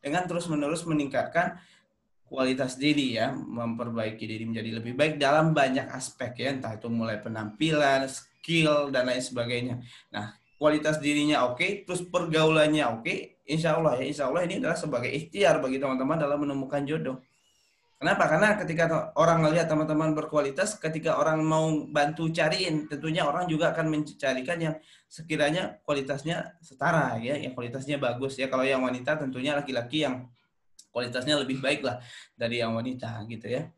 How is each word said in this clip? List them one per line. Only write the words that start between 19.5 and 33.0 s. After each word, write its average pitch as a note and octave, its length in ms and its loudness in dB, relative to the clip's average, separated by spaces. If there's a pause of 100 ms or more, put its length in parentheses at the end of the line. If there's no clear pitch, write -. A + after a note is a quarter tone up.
teman-teman D#3 480 2
berkualitas, D3+ 640 -2
ketika D#3 400 -2
orang D#3 240 2
mau D#3+ 240 4 (160)
bantu D#3 480 0
cariin, E3 560 0
tentunya D#3+ 400 -2
orang D#3+ 240 0
juga D#3 240 2
akan D#3+ 160 0
mencarikan C#3 640 -2
yang D#3+ 200 -2 (360)
sekiranya D#3 720 -2
kualitasnya C#3+ 800 -4
setara C3+ 560 2
ya, B2 160 -2
yang - 160 -6
kualitasnya C3 480 -6
bagus C3 400 -2
ya. C3 80 -2
Kalau C3 160 0
yang C3 240 2
wanita B2+ 320 -2
tentunya C3 320 -4
laki-laki C#3 560 -2
yang B2+ 240 -6 (640)
kualitasnya B2+ 480 0
lebih B2+ 160 -4
baik C#3+ 240 0
lah A#2 160 -4 (400)
dari A#2 240 -2
yang A2+ 80 -2
wanita A2+ 560 -6